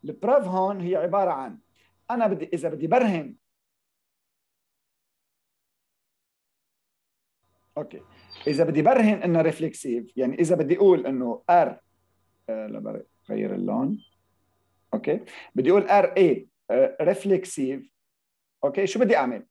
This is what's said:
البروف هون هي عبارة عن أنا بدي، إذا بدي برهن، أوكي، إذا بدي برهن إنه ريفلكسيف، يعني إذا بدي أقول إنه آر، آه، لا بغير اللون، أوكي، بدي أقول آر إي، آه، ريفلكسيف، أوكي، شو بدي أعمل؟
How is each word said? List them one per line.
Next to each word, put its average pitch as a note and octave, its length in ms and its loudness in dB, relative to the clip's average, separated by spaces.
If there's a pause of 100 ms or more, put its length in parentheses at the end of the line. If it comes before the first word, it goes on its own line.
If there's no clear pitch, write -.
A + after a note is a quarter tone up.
البروف B3 400 0
هون F#3+ 360 -2
هي F3 160 -2
عبارة F3 340 0
عن C3+ 280 -8 (520)
أنا A#3 160 -2
بدي، F3 260 -2
إذا E3 160 -4
بدي D3 180 -6
برهن، F3+ 500 0 (4000)
أوكي، - 260 -12 (440)
إذا D3+ 180 2
بدي D#3 180 0
برهن G#3+ 400 4
إنه E3+ 200 2
ريفلكسيف، D3+ 720 -4
يعني B2+ 180 -2
إذا E3+ 220 2
بدي D#3 200 0
أقول F#3 300 4
إنه B2 440 -4
آر، E3+ 300 4 (680)
آه، A2 180 -6
لا - 380 -10 (240)
بغير G#2+ 260 -6
اللون، B2+ 500 -4 (920)
أوكي، D3+ 300 -4 (300)
بدي C3 160 2
أقول G3 180 4
آر G3 280 4
إي، E3+ 320 2 (220)
آه، C3 300 2
ريفلكسيف، E3 920 -2 (720)
أوكي، E3 220 0
شو G3 120 -4
بدي A3 180 4
أعمل؟ B2 340 -4